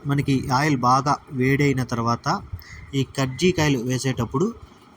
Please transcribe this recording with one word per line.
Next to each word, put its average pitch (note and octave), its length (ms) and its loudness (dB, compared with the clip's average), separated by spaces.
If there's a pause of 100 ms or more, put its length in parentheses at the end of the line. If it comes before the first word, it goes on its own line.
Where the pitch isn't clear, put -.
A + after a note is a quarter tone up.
(100)
మనకి C#3 260 0 (220)
ఆయిల్ D3 200 2 (100)
బాగా C3+ 260 4 (260)
వేడైన C3+ 520 2
తర్వాత A#2 480 -2 (540)
ఈ C3+ 80 2 (160)
కజ్జికాయలు C#3 600 2 (100)
వేసేటప్పుడు B2+ 580 -2 (480)